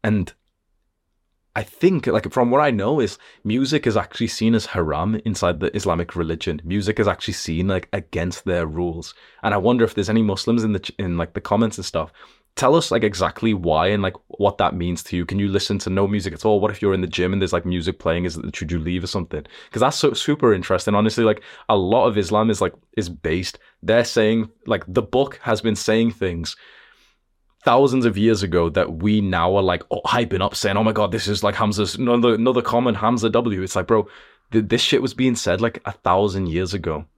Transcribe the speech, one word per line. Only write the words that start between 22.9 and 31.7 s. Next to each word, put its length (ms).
is 120
based, 500
they're 220
saying, 460
like, 200
the 160
book 400
has 200
been 120
saying 380
things 420
thousands 420
of 120
years 280
ago 260
that 320
we 180
now 360
are, 60
like, 280
oh, 160
hyping 340
up, 140
saying, 220
"Oh 80
my 80
God, 180
this 160
is, 160
like, 140
Hamza's, 400